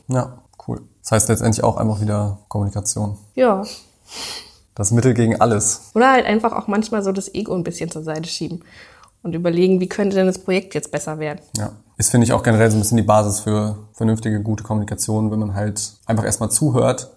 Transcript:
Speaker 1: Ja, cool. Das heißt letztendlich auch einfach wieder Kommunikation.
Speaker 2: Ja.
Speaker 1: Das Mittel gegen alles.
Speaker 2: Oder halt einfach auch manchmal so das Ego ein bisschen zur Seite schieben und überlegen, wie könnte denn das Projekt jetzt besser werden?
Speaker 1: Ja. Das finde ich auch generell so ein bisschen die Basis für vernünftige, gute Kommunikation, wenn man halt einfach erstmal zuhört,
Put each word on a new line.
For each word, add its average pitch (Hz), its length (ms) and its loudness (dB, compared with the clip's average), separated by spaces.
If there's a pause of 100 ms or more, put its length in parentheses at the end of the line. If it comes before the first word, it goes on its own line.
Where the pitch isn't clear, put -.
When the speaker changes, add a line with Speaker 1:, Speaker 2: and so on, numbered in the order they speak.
Speaker 1:
Ja, 127 300 -2 (300)
cool. 117 140 -8 (200)
Das - 100 -12
heißt 110 180 4
letztendlich 113 340 2
auch 110 140 2
einfach 107 240 0
wieder 104 360 -2 (100)
Kommunikation. 101 680 -4 (180)
Speaker 2:
Ja. 220 280 2 (1120)
Speaker 1:
Das 101 160 -2
Mittel 117 240 4
gegen 113 260 2
alles. 107 540 0
Speaker 2:
Oder 254 180 6
halt 254 140 4
einfach 220 260 0
auch - 140 -6
manchmal 214 360 -2
so 196 100 -2
das 190 220 -8
Ego 202 200 -6
ein 175 100 -2
bisschen 165 260 -8
zur 156 120 -10
Seite 156 260 -8
schieben - 340 -8 (600)
und 165 120 -6
überlegen, 175 460 2
wie 185 80 -2
könnte 196 280 -2
denn 190 100 4
das 185 120 0
Projekt 190 360 -4
jetzt 147 180 -6
besser 156 260 -6
werden? 151 220 -8 (160)
Speaker 1:
Ja. - 160 -6 (300)
Das - 80 2
finde 120 140 6
ich 110 80 2
auch - 100 2
generell 110 260 6
so 110 80 2
ein 107 40 4
bisschen 104 160 2
die 110 80 4
Basis 104 340 4
für 107 400 -2 (140)
vernünftige, 110 500 0
gute 110 220 -4
Kommunikation, 107 680 -2
wenn 107 80 -2
man 104 160 -2
halt 101 380 -4 (120)
einfach 104 200 0
erstmal 107 260 -2
zuhört, 127 680 0